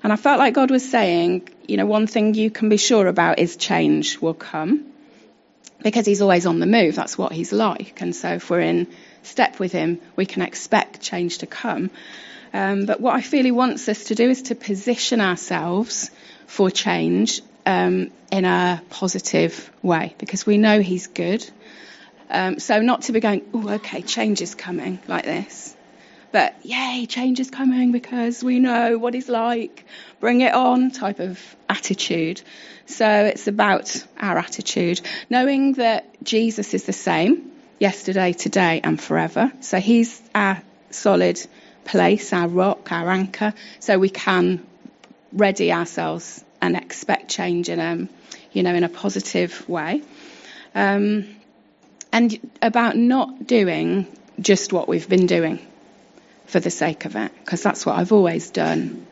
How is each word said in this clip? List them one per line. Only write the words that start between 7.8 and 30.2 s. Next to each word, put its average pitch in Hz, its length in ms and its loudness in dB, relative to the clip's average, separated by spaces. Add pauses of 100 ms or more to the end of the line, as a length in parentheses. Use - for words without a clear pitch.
And 175 120 -4
so 175 200 -6
if 175 160 -10
we're 175 100 2
in 170 260 0 (360)
step - 360 -2
with 185 140 -4
him, 170 260 -2 (180)
we 196 100 -2
can - 160 -6
expect - 580 -2
change 175 380 -4
to 170 80 -12
come. 185 440 -6 (640)
Um, 196 320 0
but 214 140 -2
what 240 140 2
I 269 60 2
feel 277 240 2
he 254 60 4
wants 247 380 0
us 214 160 -4
to 220 100 -4
do 233 160 4
is 254 120 0
to 240 120 -6
position 226 680 -2
ourselves 180 920 -2 (360)
for 190 240 0
change, 180 720 0 (240)
um, 185 460 0 (180)
in 190 140 0
a 180 360 0 (100)
positive 165 800 -2 (120)
way, 165 360 0
because - 280 -6
we 208 100 4
know 214 240 6
he's 185 280 -2
good. 180 360 -4 (840)
Um, 185 300 -2
so 214 200 2
not 240 220 2
to 247 100 -4
be 220 60 2
going, 208 240 0 (100)
"Oh, 214 180 -4
okay, 202 320 -6
change 214 380 -2
is 175 140 -8
coming," 180 540 -8
like 185 160 -4
this. - 500 -10 (560)
But, 160 320 2
"Yay, 247 440 -6
change 254 340 -2
is 262 100 -4
coming 254 400 2
because 240 520 -4
we 247 180 2
know 233 380 2
what 240 160 -4
he's 254 140 -8
like. 233 560 -2 (360)